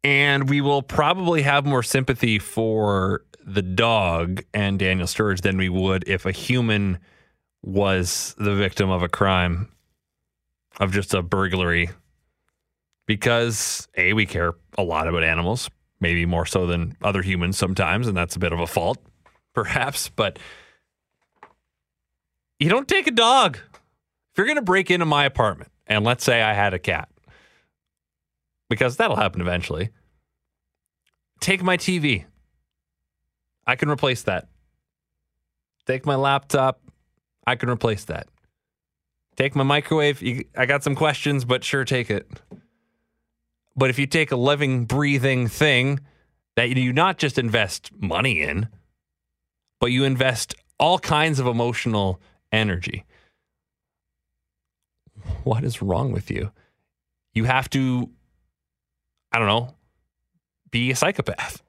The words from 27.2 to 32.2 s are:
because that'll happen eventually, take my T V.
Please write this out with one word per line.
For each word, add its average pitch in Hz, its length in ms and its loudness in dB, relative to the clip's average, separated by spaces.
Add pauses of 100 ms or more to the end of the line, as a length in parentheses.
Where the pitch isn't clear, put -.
because 123 280 0
that'll 226 200 2
happen 90 260 0
eventually, 87 480 -4 (1500)
take 185 240 0
my 180 140 4
T 180 220 -2
V. 131 260 0 (1400)